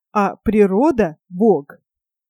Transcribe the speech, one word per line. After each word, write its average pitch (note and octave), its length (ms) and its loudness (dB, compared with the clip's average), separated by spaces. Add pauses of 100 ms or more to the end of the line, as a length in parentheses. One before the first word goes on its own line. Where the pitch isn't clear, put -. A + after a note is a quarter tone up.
(100)
а G3 260 -2
природа — G#3 840 0 (100)
Бог. F3+ 540 -2 (480)